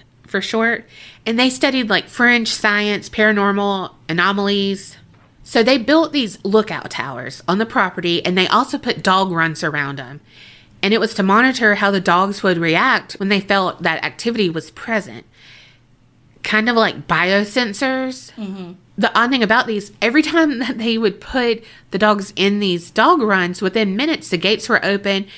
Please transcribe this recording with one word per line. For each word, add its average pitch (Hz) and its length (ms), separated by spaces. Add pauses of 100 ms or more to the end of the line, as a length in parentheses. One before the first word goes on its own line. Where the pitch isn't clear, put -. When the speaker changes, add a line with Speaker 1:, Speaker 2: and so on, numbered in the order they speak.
(260)
Speaker 1:
for 196 160
short. 226 420 (400)
And 226 140
they 254 120
studied, 262 400
like, 185 180
French 240 400
science, 208 600
paranormal 202 840 (160)
anomalies. 196 880 (480)
So 233 180
they 262 160
built 294 340
these 247 320
lookout 196 460
towers 131 580
on 185 100
the 226 80
property, 180 580
and 180 120
they 185 120
also 269 300
put 226 240
dog 190 300
runs 165 320
around 143 360
'em. 135 200 (600)
And 196 100
it 226 80
was 214 140
to 202 80
monitor 220 540
how 202 140
the 196 100
dogs 190 420
would 180 160
react 180 560
when 196 160
they 196 100
felt 196 420
that 165 220
activity 214 460
was 160 220
present. 160 520 (1200)
Kind 220 260
of 233 80
like 196 320
biosensors. 208 1300
Speaker 2:
Mm-hmm. 190 380 (260)
Speaker 1:
The 208 200
odd 240 120
thing 254 120
about 220 240
these, 208 340
every 240 220
time 302 380
that 233 180
they 226 180
would 208 240
put 233 420 (280)
the 190 80
dogs 202 380
in 202 240
these 175 300
dog 302 300
runs, 190 400
within 196 360
minutes, 302 320
the 180 100
gates 190 300
were 226 160
open 196 420 (100)